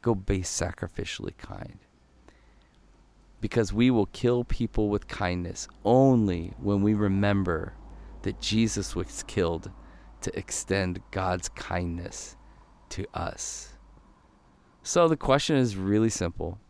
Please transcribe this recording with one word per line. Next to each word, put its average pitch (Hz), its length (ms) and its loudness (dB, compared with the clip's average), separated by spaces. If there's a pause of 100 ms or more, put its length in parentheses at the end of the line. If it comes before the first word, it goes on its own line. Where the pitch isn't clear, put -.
Go 117 100 4
be 95 280 0
sacrificially - 960 -6
kind." - 420 -14 (1600)
Because 104 320 0
we 117 160 6
will 113 160 4
kill 123 380 0
people 110 460 0
with 101 180 -2
kindness 90 600 -4 (160)
only 113 760 4
when 101 240 2
we 107 100 6
remember 98 800 0 (480)
that - 180 -4
Jesus 107 560 0
was - 300 -6
killed 85 460 -2 (500)
to - 160 -6
extend 92 720 -2
God's 92 400 -2
kindness - 880 -8 (520)
to - 260 -6
us. - 580 -8 (1120)
So 175 240 4
the 160 100 4
question 143 380 2
is 123 200 4
really 104 360 4
simple. 87 480 -4 (100)